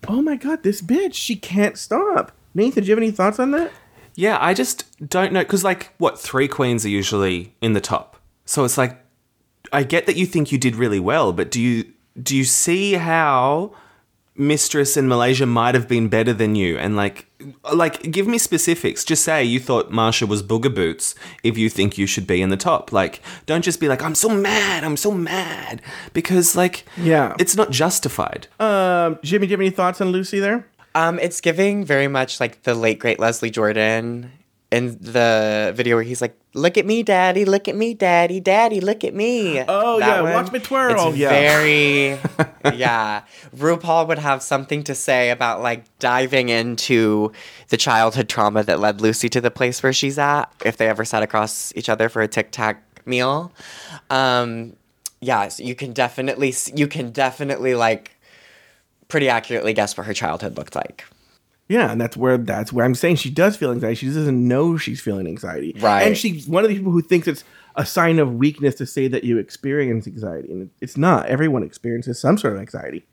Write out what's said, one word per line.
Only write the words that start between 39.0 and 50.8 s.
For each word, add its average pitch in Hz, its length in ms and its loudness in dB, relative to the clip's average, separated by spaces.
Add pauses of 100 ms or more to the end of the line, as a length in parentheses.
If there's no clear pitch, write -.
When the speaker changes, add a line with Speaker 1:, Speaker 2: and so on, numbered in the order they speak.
Speaker 3:
at - 100 -4
me." 202 520 -2
Speaker 1:
Oh, 226 340 0
Speaker 3:
That - 60 2
Speaker 1:
yeah, 190 160 4
Speaker 3:
one. 165 120 0
Speaker 1:
watch 180 180 0
me 254 60 -4
twirl. 240 500 0
Speaker 3:
It's 156 80 -2
Speaker 1:
Yeah. 139 140 2
Speaker 3:
very, 143 880 4 (260)
Speaker 1:
<laughs> - 320 -2
Speaker 3:
yeah. 113 460 -2 (340)
RuPaul 165 520 0
would 160 100 0
have 139 240 -2
something 143 420 -4
to 147 100 -6
say 127 360 2
about, 117 320 -2
like, 120 220 -4 (160)
diving 127 500 2
into 113 840 2 (360)
the - 100 0
childhood 113 500 2
trauma 107 360 0
that 95 160 2
led 104 200 0
Lucy 110 300 0
to 127 100 0
the 120 100 0
place 123 320 -4
where 131 120 2
she's 139 240 -2
at 147 340 0 (140)
if 113 100 -2
they 113 120 0